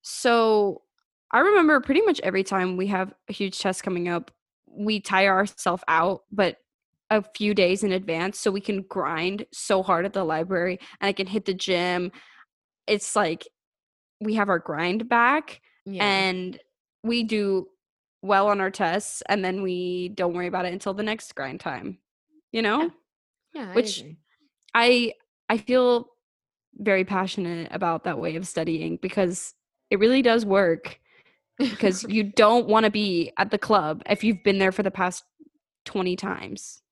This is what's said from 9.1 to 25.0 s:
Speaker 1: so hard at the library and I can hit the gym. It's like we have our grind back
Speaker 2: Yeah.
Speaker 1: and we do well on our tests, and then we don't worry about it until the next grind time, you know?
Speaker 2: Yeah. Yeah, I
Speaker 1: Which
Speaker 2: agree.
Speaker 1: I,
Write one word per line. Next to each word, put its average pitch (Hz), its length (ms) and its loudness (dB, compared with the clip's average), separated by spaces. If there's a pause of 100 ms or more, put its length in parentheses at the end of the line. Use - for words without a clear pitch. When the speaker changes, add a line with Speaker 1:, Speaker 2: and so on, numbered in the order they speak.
Speaker 1:
so 190 320 0
hard 180 220 2
at 196 80 -6
the 196 100 -2
library 175 560 -2 (200)
and 196 100 -2
I 202 40 -2
can 190 140 -4
hit 202 180 -4
the 196 80 -2
gym. 180 580 0 (760)
It's 208 280 -2
like 165 320 -2 (720)
we 214 160 -4
have 202 140 0
our 175 100 2
grind 175 500 -4
back 247 520 2 (240)
Speaker 2:
Yeah. 196 180 -4
Speaker 1:
and 190 560 0 (440)
we 233 200 0
do 202 440 0 (560)
well 196 260 4
on 202 120 2
our 190 80 0
tests, 190 580 -4
and 196 160 0
then 185 200 -2
we 180 460 -4
don't 180 240 -2
worry 180 120 -4
about 180 200 -2
it 180 80 -4
until 185 200 -6
the 196 80 -6
next 214 320 -6
grind 135 260 -10
time, 143 380 -10 (540)
you 226 100 -4
know? 226 220 0
Speaker 2:
Yeah. 339 60 -2 (640)
Yeah, 233 180 -12
I - 40 -12
Speaker 1:
Which 214 240 0
Speaker 2:
agree. 151 180 -18 (580)
Speaker 1:
I, 240 380 4 (360)